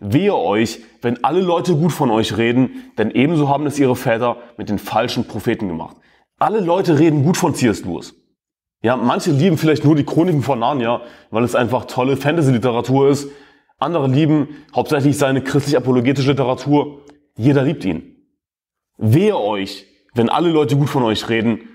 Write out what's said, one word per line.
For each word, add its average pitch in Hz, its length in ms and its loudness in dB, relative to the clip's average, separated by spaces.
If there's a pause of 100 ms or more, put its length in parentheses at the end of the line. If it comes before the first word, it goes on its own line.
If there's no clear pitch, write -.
„Wehe 160 340 0
euch, 101 460 0 (220)
wenn 120 220 -4
alle 165 180 0
Leute 175 340 0
gut 156 160 0
von 135 180 -2
euch 110 280 0
reden, 120 320 2 (260)
denn 107 140 0
ebenso 147 400 2
haben 143 160 -2
es 139 120 -4
ihre 127 180 2
Väter 120 420 -2 (180)
mit 110 140 -8
den 95 80 -2
falschen 120 480 -4
Propheten 110 420 -4
gemacht.“ 82 300 -10 (400)
Alle 208 220 0
Leute 170 380 2
reden 151 240 4
gut 175 140 2
von 156 180 0
C 131 120 0
S 101 180 0
Lewis. 85 300 -10 (680)
Ja, 120 140 0
manche 165 340 -2
lieben 156 280 2
vielleicht 156 260 0
nur 151 100 4
die 143 100 2
Chroniken 151 380 0
von 127 160 -2
Narnia, 117 440 -2 (280)
weil 113 140 0
es 117 100 -2
einfach 120 300 0
tolle 127 320 -2
Fantasy-Literatur 135 920 2
ist. - 180 -2 (500)
Andere 156 300 -2
lieben 147 400 2 (260)
hauptsächlich 139 440 0
seine 135 240 2
christlich-apologetische 135 880 0
Literatur. 143 720 0 (340)
Jeder 135 260 2
liebt 143 220 -2
ihn. - 320 -6 (800)
Wehe 175 400 2
euch, 101 480 -4 (300)
wenn 117 160 2
alle 160 180 0
Leute 151 280 2
gut 139 120 2
von 131 140 0
euch 110 260 -2
reden, 113 320 0 (140)